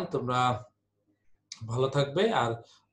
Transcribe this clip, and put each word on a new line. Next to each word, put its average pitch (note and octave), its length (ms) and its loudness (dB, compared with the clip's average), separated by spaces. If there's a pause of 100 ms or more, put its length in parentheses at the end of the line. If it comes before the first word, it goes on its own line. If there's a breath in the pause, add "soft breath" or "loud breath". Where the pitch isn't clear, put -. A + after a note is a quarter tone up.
তোমরা B2+ 340 -2 (1300)
ভালো B2 240 0
থাকবে, C#3+ 340 0 (100)
আর A#2+ 180 2 (420 loud breath)